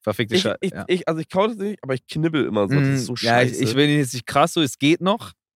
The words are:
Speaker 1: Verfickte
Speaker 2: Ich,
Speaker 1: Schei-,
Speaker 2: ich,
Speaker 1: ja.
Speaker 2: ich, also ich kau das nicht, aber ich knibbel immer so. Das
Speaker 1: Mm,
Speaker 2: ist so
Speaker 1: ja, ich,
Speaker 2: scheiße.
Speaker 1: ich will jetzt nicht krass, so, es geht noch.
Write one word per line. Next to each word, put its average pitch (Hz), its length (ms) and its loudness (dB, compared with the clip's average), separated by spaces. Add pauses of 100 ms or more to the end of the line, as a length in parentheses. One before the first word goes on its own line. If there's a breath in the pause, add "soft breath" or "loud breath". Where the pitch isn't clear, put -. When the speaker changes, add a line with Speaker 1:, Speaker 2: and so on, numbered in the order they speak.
Speaker 1:
Verfickte 110 340 -2
Speaker 2:
Ich, 190 60 2
Speaker 1:
Schei-, 110 180 -2
Speaker 2:
ich, 190 120 -2
Speaker 1:
ja. 90 160 -10
Speaker 2:
ich, 175 200 -2
also 160 120 -2
ich 156 80 -10
kau 190 200 0
das 233 80 -6
nicht, 202 260 -8
aber 131 120 -4
ich 120 120 -8
knibbel 156 400 0
immer 101 220 0
so. 131 80 0
Das 143 120 4
Speaker 1:
Mm, 139 60 0
Speaker 2:
ist 127 120 -2
so 123 100 -6
Speaker 1:
ja, 117 260 4
ich, 123 80 2
Speaker 2:
scheiße. 117 140 -4
Speaker 1:
ich 113 100 0
will 143 140 4
jetzt 147 260 0
nicht 123 120 -8
krass, 151 260 2
so, 170 100 0
es 135 160 -2
geht 151 220 2
noch. 196 320 -2 (240)